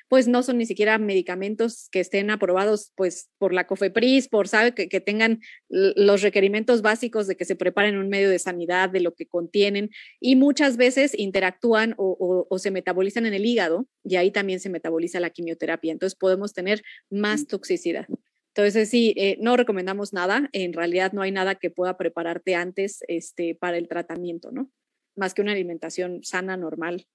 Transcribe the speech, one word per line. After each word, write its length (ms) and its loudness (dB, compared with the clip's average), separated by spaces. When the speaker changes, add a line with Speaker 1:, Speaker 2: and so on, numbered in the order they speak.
Speaker 1:
pues, 200 4
no 140 4
son 140 -2
ni 80 0
siquiera 320 2
medicamentos 960 -2
que 80 2
estén 300 -2
aprobados, 640 0
pues, 400 -2
por 160 0
la 140 0
cofepris, 640 2
por, 200 2
sabe, 240 4
que, 160 -4
que 140 -2
tengan 380 0
l-, 260 2
los 280 6
requerimientos 580 2
básicos 460 0
de 100 -4
que 80 -8
se 100 -4
preparen 440 0
un 100 -2
medio 220 2
de 80 2
sanidad, 500 -2
de 120 -2
lo 120 0
que 140 -14
contienen. 640 0
Y 160 4
muchas 420 4
veces 360 4
interactúan 840 0
o, 200 0
o, 300 0
o 100 -2
se 120 -4
metabolizan 560 -2
en 80 -2
el 100 -2
hígado 420 0
y 120 -2
ahí 140 4
también 280 -2
se 120 -8
metaboliza 500 -4
la 80 -2
quimioterapia. 640 -6
Entonces 260 -6
podemos 360 0
tener 280 -2
más 320 0
Speaker 2:
Mm. 60 -6
Speaker 1:
toxicidad. 580 -4
Entonces, 360 2
sí, 260 4
eh, 240 0
no 160 4
recomendamos 560 -2
nada. 400 0
En 220 -4
realidad 400 0
no 80 -2
hay 100 -2
nada 220 0
que 160 -4
pueda 260 -2
prepararte 580 -4
antes, 440 -4
este, 460 -6
para 240 -4
el 100 -6
tratamiento, 640 -8
¿no? 180 -8
Más 160 -4
que 80 -2
una 120 0
alimentación 720 -6
sana, 360 -6
normal, 560 -8